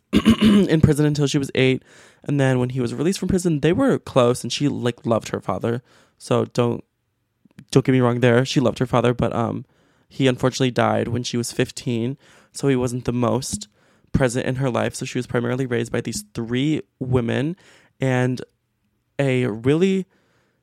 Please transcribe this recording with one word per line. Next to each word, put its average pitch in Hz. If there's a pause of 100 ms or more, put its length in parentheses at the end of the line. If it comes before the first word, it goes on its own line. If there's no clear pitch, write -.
<clears throat> -
in 202
prison 151
until 147
she 143
was 135
eight. 131 (400)
And 143
then 131
when 127
he 127
was 120
released 151
from 190
prison, 180
they 151
were 233
close 123
and 120
she, 143
like, 120
loved 113
her 101
father. 113 (340)
So 117
don't, 120 (840)
don't -
get 139
me 131
wrong 120
there. 120
She 135
loved 117
her 127
father, 120
but, 120
um, 113 (440)
he -
unfortunately 127
died 113
when 120
she 120
was 120
fifteen. 123 (340)
So -
he 139
wasn't 123
the 127
most 123 (440)
present 127
in 127
her 135
life. 113
So -
she -
was 123
primarily 123
raised 120
by 117
these 113 (120)
three 127 (160)
women, 123 (440)
and 127 (720)
a 131
really, 156 (580)